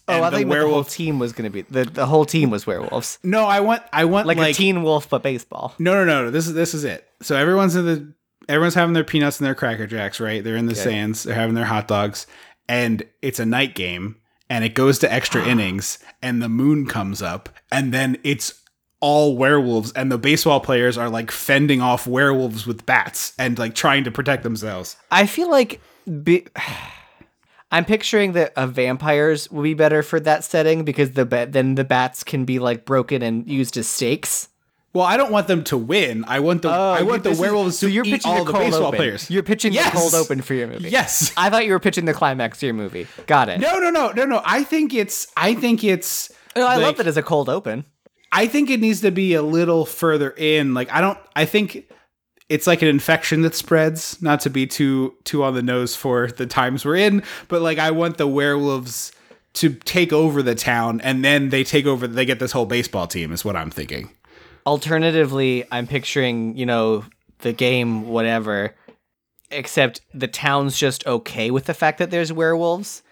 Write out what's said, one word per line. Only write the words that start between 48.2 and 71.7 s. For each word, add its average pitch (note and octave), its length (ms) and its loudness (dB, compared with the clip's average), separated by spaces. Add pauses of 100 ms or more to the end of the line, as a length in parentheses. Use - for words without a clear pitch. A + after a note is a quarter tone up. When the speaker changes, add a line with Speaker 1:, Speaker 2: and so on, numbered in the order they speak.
Speaker 2:
I G3+ 160 2
think C#4 220 0
it B3+ 100 0
needs A3 220 2
to G3+ 100 4
be F#3 220 2
a D#3+ 80 2
little E3 440 2
further D3+ 520 0
in. D3+ 360 2
Like, B2+ 180 -2
I D#3 100 2
don't, G3 160 2 (180)
I D3+ 100 2
think G3+ 380 -2 (640)
it's D3+ 160 -2
like E3+ 160 2
an D#3+ 60 4
infection D#3 560 2
that E3 120 0
spreads, D#3+ 640 0
not D3 200 2
to - 80 -2
be C3 160 0
too, C3+ 480 0 (120)
too D3 180 0
on C3+ 100 0
the B2+ 80 -2
nose B2 340 -2
for B2 360 0
the B2 160 -6
times C3 380 -2
we're D3+ 100 0
in, G3+ 260 4 (280)
but, F3 120 0
like, D#3+ 160 0
I D#3+ 140 2
want E3 260 0
the D3+ 100 0
werewolves C#3+ 840 -2 (420)
to D#3 200 2
take E3+ 400 0
over D3+ 280 2
the B2 140 0
town, A#2 460 0
and C3 240 0
then C#3 240 4
they C3 140 0
take C#3+ 220 0
over, B2+ 220 0
they A#2+ 180 -2
get B2 140 0
this B2+ 140 -4
whole B2 120 0
baseball G#2+ 400 -2
team, E2+ 280 -6
is E2+ 120 -6
what G2+ 120 -4
I'm D#2+ 120 -6
thinking. D2 400 -10 (560)
Speaker 1:
Alternatively, C#3+ 1040 2
I'm B2 160 -4
picturing, B2 680 -2
you B2+ 80 -4
know, A2 400 0 (340)
the A#2 140 -2
game, A#2+ 540 0
whatever, A2+ 680 -2 (760)
except C#3 500 -2 (120)
the C3 140 -4
town's C#3 500 -2
just C3+ 300 -2
okay A#2+ 440 -4
with C3+ 140 -2
the E3 80 -4